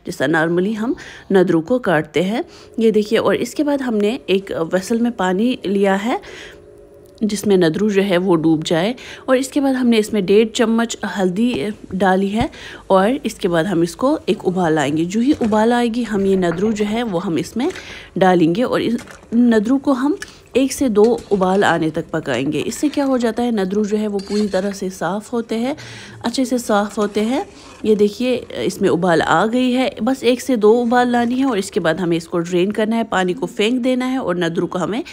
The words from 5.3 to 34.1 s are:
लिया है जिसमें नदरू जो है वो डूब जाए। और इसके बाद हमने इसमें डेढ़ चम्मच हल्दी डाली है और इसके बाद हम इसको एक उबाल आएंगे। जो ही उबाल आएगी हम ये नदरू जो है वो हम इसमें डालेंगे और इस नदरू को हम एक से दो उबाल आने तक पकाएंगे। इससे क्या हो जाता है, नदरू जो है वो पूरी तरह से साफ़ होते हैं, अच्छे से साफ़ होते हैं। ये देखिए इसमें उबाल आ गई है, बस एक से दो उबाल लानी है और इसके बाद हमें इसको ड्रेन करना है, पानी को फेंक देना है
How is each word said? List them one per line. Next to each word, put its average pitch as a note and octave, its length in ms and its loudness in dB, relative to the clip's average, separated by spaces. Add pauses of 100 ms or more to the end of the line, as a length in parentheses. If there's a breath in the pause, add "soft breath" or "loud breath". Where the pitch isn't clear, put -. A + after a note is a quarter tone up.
लिया G3 320 2
है B3 240 -4 (1000 loud breath)
जिसमें G3+ 340 0
नदरू F3 320 2
जो G3 120 2
है G3 160 2
वो F3+ 180 2
डूब D#3+ 280 2
जाए। F#3 320 0 (340 loud breath)
और C4 80 4
इसके C4 220 -2
बाद C4+ 160 2
हमने A#3+ 220 2
इसमें G#3 280 0
डेढ़ G#3 240 4
चम्मच A3+ 560 0
हल्दी G3 480 0 (420)
डाली F#3+ 340 2
है A3 200 -2 (400 loud breath)
और G3 360 4
इसके G#3 220 -4
बाद E3 180 2
हम E3+ 180 0
इसको C4 340 0 (120)
एक - 160 0
उबाल E3+ 340 0
आएंगे। D3+ 260 0
जो F#3+ 140 -2
ही C4+ 220 2
उबाल A3 320 2
आएगी A#3+ 300 0
हम G3+ 220 -2
ये F#3+ 100 4
नदरू F3+ 360 0
जो G#3 140 -2
है A3 180 -2
वो F#3 160 -2
हम E3 200 -2
इसमें A#3+ 300 -2 (480 loud breath)
डालेंगे F3+ 460 4
और F3 180 0
इस A#3 160 -2 (360)
नदरू A3+ 440 4
को C#4 160 0
हम C#4+ 240 -2 (380 loud breath)
एक C4 180 2
से C#4 160 -2
दो G#3 140 4 (280)
उबाल F#3+ 320 2
आने D#3+ 260 2
तक D#3 200 -6
पकाएंगे। D3 500 -2
इससे - 300 -4
क्या C#4+ 160 -2
हो C4+ 120 0
जाता A#3 260 0
है, A#3+ 80 0
नदरू G#3 340 0
जो G#3 120 -2
है G#3+ 100 -2
वो G3+ 120 -2
पूरी G3+ 280 -2
तरह F#3 240 -2
से F#3+ 180 -6
साफ़ F#3 420 -6
होते A#3 240 -4
हैं, B3 200 -2 (500 loud breath)
अच्छे B3 200 0
से B3+ 140 -2
साफ़ G#3 400 -2
होते G#3 220 -2
हैं। C4+ 240 -2 (400 loud breath)
ये G#3+ 100 4
देखिए G#3 400 0 (300)
इसमें F3+ 240 0
उबाल E3+ 320 2
आ E3 240 2
गई B3 260 0
है, B3+ 180 0 (120)
बस C4 220 -2
एक B3 180 2
से B3+ 160 0
दो G#3 160 6
उबाल B3 380 2
लानी A#3+ 240 0
है C4 100 0
और A#3 140 0
इसके G3 200 -4
बाद E3 200 0
हमें E3+ 180 0
इसको E3+ 220 -4
ड्रेन F3 320 0
करना G#3+ 240 0
है, A3+ 80 -2
पानी F#3 300 -2
को F3+ 120 -4
फेंक A3 360 -2
देना B3+ 240 0
है C4 140 -2